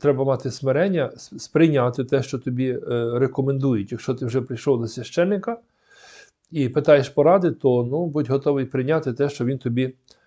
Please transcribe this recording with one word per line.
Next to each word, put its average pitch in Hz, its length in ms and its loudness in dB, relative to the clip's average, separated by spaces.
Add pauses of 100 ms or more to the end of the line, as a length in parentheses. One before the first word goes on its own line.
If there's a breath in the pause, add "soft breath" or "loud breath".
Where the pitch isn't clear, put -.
треба 135 240 2
мати 135 260 -2
смирення, 147 640 0
с-, - 240 -18
сприйняти 139 640 2
те, 131 200 0
що 135 160 -6
тобі, 127 300 -4
е, 120 500 -2
рекомендують. 135 720 0
Якщо 123 220 -4
ти 123 120 -6
вже 120 160 -2
прийшов 123 400 -2
до 113 60 -4
священника 196 720 -2 (960 loud breath)
і 143 180 0
питаєш 143 400 4
поради, 165 420 4
то, 123 400 2
ну, 170 140 -2
будь 143 240 -4
готовий 139 360 0
прийняти 139 480 -2
те, 139 160 -2
що 139 160 -4
він 135 120 -2
тобі, 131 360 -2 (340 soft breath)